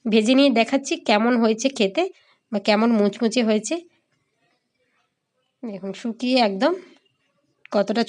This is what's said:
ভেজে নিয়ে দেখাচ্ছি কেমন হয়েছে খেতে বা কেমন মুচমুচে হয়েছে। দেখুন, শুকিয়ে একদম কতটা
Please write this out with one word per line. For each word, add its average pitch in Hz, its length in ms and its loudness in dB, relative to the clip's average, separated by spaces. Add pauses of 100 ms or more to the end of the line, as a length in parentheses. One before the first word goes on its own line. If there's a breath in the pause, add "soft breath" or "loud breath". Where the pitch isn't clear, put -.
ভেজে 220 340 2
নিয়ে 277 200 6
দেখাচ্ছি 277 360 -2 (140)
কেমন 220 240 2 (100)
হয়েছে 220 240 0 (120)
খেতে 196 240 0 (500 soft breath)
বা 208 60 -4 (100)
কেমন 214 200 2 (100)
মুচমুচে 214 500 0
হয়েছে। 214 260 -2 (1900)
দেখুন, 196 280 -10 (100)
শুকিয়ে 247 360 -2 (120)
একদম 202 240 0 (1000 loud breath)
কতটা 208 360 0